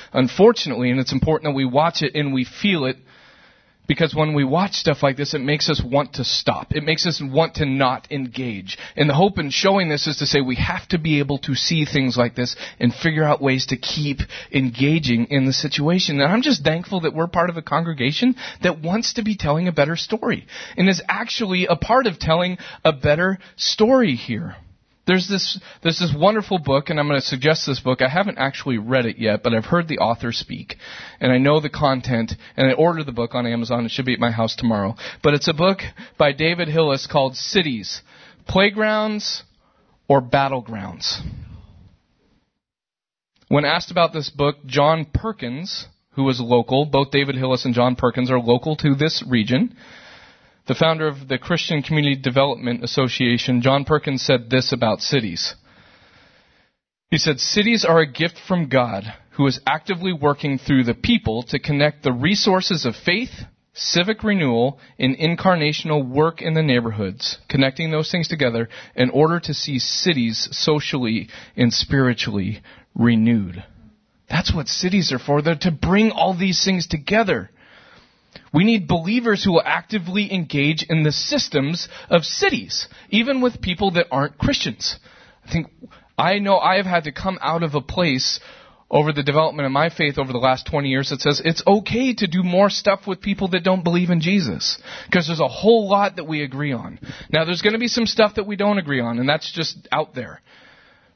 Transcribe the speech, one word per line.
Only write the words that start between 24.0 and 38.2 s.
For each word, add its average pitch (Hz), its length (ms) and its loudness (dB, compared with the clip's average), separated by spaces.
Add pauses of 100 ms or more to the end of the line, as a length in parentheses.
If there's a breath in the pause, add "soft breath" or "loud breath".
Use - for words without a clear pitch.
here. 117 400 -8 (500)
There's 185 220 2
this, 196 320 -4 (220 loud breath)
there's 165 180 -2
this 165 180 0
wonderful 196 420 2
book, 143 300 0
and 160 80 -2
I'm 147 100 0
gonna 143 120 2
suggest 147 480 0
this 131 140 -4
book. 127 200 0
I 127 60 4
haven't 185 300 -2
actually 135 400 -2
read 120 280 0
it 110 120 -4
yet, 107 260 0
but 117 100 0
I've 110 120 0
heard 170 240 0
the 143 80 -4
author 117 340 0
speak, - 460 -12 (420 loud breath)
and 127 100 2
I 127 100 4
know 147 200 4
the 151 100 -4
content, 123 640 -2 (240 loud breath)
and 131 160 2
I - 20 0
ordered 156 320 2
the 139 60 -8
book 117 240 -4
on 123 100 -2
Amazon. 117 400 -2
It 113 60 -6
should 123 140 -4
be 127 80 0
at 113 80 -2
my 120 100 2
house 113 240 -2
tomorrow. 110 400 0 (260 loud breath)
But 147 120 4
it's 147 160 0
a 156 40 0
book 185 260 2 (380 loud breath)
by 147 140 4
David 165 380 -2
Hillis 147 360 0
called 135 300 0
Cities: 143 640 -2 (460 loud breath)